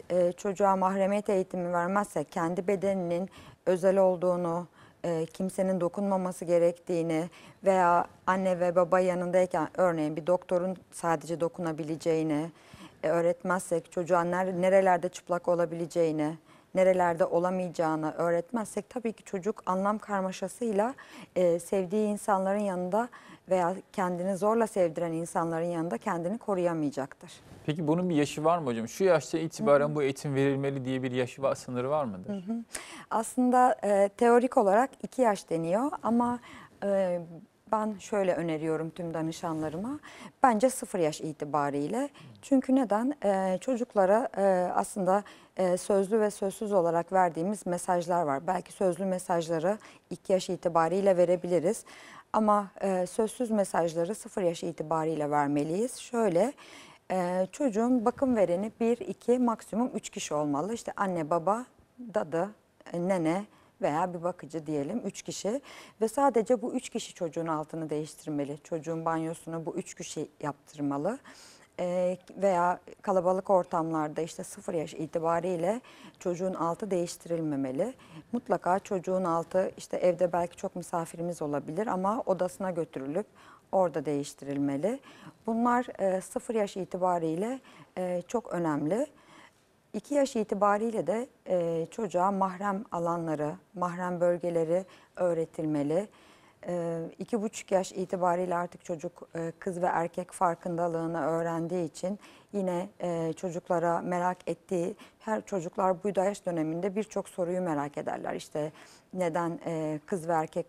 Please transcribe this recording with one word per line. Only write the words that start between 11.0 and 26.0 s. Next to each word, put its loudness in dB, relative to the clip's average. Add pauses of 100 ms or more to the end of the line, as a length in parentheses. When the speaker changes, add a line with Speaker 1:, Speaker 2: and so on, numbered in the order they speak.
Speaker 1:
dokunabileceğini, -2 (520)
e, 0
öğretmezsek, 0
çocuğa 2
ner-, 0
nerelerde 6
çıplak -4
olabileceğini, 0 (360)
nerelerde 4
olamayacağını 0
öğretmezsek -2
tabii -4
ki -20
çocuk -4
anlam 0
karmaşasıyla, -2 (420)
e, 4
sevdiği 0
insanların 0
yanında -2 (400)
veya 2 (180)
kendini -2
zorla 4
sevdiren 0
insanların -2
yanında -2
kendini -2